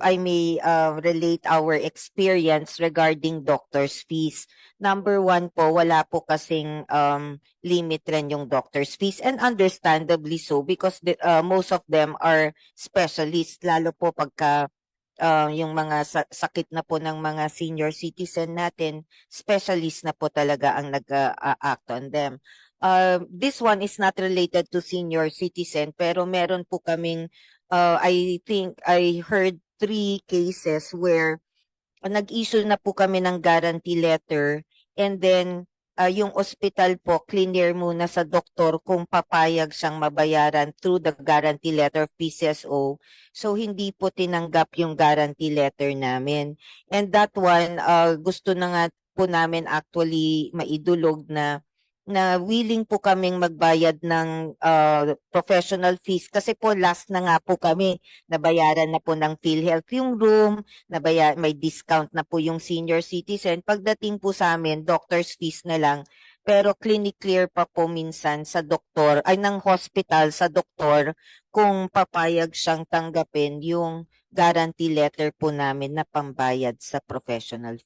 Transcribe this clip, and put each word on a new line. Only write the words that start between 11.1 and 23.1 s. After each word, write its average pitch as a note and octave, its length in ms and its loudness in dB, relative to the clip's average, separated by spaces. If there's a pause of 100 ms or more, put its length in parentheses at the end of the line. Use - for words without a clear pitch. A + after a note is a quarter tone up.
uh, E3 160 6
most F#3 320 0
of F3+ 160 2
them D#3 320 2
are D#3 320 2 (240)
specialists, E3 880 -2
lalo E3 320 0
po E3+ 180 -2
pagka, D3 560 -2 (480)
uh, D#3 320 2
yung D#3 240 -4
mga D3+ 320 -2
sa-, - 240 -6
sakit - 400 -6
na D#3+ 160 -8
po D#3 160 -4
ng D#3 160 -6
mga D#3 320 -4
senior D#3+ 400 -6
citizen E3 640 -8
natin, E3 480 -6 (240)
specialist F3 800 -4
na D#3 80 -4
po D3+ 160 -4
talaga C#3+ 480 0
ang C#3+ 160 -6
nag, C#3 160 -6
uh, C#3 240 0
uh, - 240 -4
act - 320 -6
on B2+ 240 -8
them. C#3 240 -4 (400)
Uh, F#3 480 4